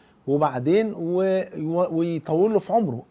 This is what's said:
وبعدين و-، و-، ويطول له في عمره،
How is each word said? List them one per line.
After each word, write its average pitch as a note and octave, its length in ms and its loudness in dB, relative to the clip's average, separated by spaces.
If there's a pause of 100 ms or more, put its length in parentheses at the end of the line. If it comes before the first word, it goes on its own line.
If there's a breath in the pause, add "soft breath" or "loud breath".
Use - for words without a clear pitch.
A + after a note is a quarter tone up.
(260 soft breath)
وبعدين D3 720 2
و-، F#3 480 0 (140)
و-، E3 400 -2
ويطول E3+ 540 0
له G#3 60 4
في F#3+ 140 -8
عمره، F#3 380 0